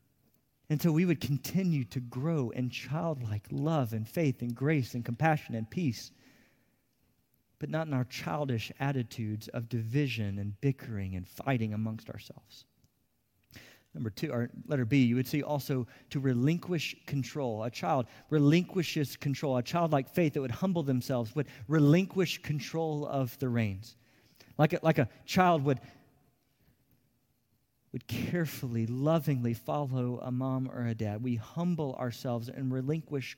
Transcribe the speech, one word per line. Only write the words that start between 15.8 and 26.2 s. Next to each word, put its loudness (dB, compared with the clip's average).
to -4
relinquish 0
control. -4
A -4
child 0
relinquishes 4
control, 0
a 0
childlike 2
faith 2
that 0
would -2
humble 0
themselves, 0
would -2
relinquish 6
control -2
of -2
the 0
reins. 0
Like 6
a, -2
like 6
a 2
child 4
would, 2